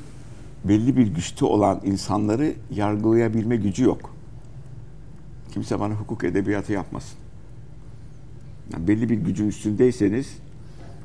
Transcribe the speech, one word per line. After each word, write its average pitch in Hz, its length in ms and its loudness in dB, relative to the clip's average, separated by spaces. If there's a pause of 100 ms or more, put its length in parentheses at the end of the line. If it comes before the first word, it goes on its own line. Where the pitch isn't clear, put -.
(640)
belli 110 340 4
bir 123 100 8
güçte - 380 0
olan 101 400 6
insanları 107 680 2 (180)
yargılayabilme 110 840 4
gücü 101 280 2
yok. - 320 2 (1400)
Kimse 104 260 -2
bana 104 140 0
hukuk 107 300 -4
edebiyatı 98 500 0
yapmasın. - 440 -4 (1600)
Yani 82 140 -2
belli 110 220 4
bir 117 80 4
gücün 95 300 2
üstündeyseniz 107 880 2 (680)